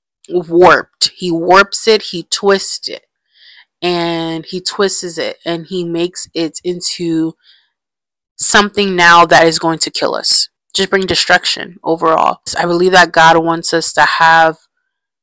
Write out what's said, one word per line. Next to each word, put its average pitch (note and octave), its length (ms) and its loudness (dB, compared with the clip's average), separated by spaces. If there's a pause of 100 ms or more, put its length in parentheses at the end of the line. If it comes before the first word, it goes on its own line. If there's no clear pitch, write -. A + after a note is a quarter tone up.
(300)
warped. E3 840 2
He F3+ 160 -6
warps F3+ 560 0
it, G#3+ 160 2
he E3+ 200 -12
twists - 640 -2
it, - 180 -14 (760)
and E3+ 640 -4
he F#3 160 -10
twists F#3 560 -4
it, B2 280 -8
and E3 220 -6
he F#3 160 -6
makes E3+ 500 -6
it E3 300 -6
into E3 720 -4 (1040)
something G3+ 580 0
now E3+ 300 6
that E3 220 4
is E3 100 0
going E3 220 -2
to - 100 -4
kill - 240 -4
us, - 360 -2 (260)
just F#3+ 140 -2
bring F#3+ 180 0
destruction F3+ 760 -2
overall. E3 580 0 (140)
I F3 100 -4
believe F3 260 0
that F3 220 4
God E3 300 6
wants E3 300 -4
us E3 200 -2
to D#3 80 0
have E3 560 2 (640)